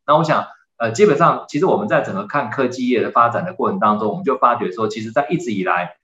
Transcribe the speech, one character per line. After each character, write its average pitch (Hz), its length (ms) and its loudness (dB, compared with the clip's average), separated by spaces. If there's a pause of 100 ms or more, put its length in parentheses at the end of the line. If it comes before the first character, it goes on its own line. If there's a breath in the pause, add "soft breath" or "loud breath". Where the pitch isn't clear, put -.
那 147 100 4
我 165 60 2
想， 147 240 0 (300 loud breath)
呃， 113 160 -2
基 190 120 2
本 208 140 6
上， 151 300 2
其 147 100 -4
实 175 80 2
我 117 100 2
们 202 120 -4
在 156 120 2
整 127 140 -4
个 98 140 -6
看 139 200 -4
科 127 200 -2
技 123 200 -6
业 117 140 2
的 104 80 -4
发 117 180 4
展 104 160 -4
的 - 100 -8
过 110 160 -2
程 95 100 -4
当 107 180 2
中， 107 100 -2
我 95 60 -2
们 92 80 -6
就 127 160 -2
发 120 160 4
觉 104 160 -4
说， 110 160 -4
其 104 140 -6
实 110 100 -8
在 139 180 0
一 180 80 0
直 - 140 -6
以 98 140 -4
来 90 400 -4